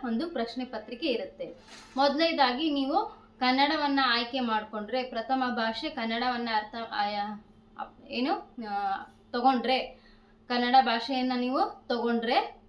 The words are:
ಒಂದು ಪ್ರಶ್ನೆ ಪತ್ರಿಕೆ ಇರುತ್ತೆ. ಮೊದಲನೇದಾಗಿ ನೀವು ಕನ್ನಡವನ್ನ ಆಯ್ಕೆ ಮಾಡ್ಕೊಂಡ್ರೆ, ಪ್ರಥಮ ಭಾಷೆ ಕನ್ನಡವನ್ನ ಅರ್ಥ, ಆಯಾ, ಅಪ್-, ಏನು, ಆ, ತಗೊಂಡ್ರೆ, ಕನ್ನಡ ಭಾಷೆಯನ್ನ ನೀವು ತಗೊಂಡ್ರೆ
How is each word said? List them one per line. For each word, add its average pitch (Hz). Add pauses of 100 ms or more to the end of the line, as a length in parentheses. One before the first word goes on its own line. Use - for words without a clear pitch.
ಒಂದು 247
ಪ್ರಶ್ನೆ 247
ಪತ್ರಿಕೆ 240
ಇರುತ್ತೆ. 226 (520)
ಮೊದಲನೇದಾಗಿ 285
ನೀವು 285 (340)
ಕನ್ನಡವನ್ನ 277
ಆಯ್ಕೆ 240
ಮಾಡ್ಕೊಂಡ್ರೆ, 220
ಪ್ರಥಮ 254
ಭಾಷೆ 226
ಕನ್ನಡವನ್ನ 233
ಅರ್ಥ, 214 (160)
ಆಯಾ, 208 (340)
ಅಪ್-, -
ಏನು, 262 (120)
ಆ, 202 (280)
ತಗೊಂಡ್ರೆ, 247 (480)
ಕನ್ನಡ 247
ಭಾಷೆಯನ್ನ 254
ನೀವು 269
ತಗೊಂಡ್ರೆ 233